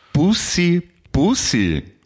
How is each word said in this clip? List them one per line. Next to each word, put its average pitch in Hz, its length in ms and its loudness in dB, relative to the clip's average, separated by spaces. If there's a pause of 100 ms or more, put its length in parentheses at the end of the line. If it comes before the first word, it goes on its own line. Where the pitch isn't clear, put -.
(120)
Bussi, 175 680 0 (300)
Bussi. 113 680 0 (240)